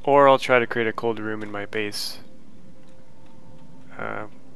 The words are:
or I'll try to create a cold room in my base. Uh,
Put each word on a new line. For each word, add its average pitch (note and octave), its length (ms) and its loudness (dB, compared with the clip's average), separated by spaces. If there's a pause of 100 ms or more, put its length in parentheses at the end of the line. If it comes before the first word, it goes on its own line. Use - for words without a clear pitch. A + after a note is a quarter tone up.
or C#3 240 10
I'll C3+ 120 8
try B2+ 180 4
to A#2 100 4
create A#2 200 0
a A2 60 -2
cold A2+ 260 -2
room G#2+ 240 -6
in G#2 80 -8
my G2+ 140 -6
base. G#2 540 -6 (1800)
Uh, G#2+ 260 -6 (300)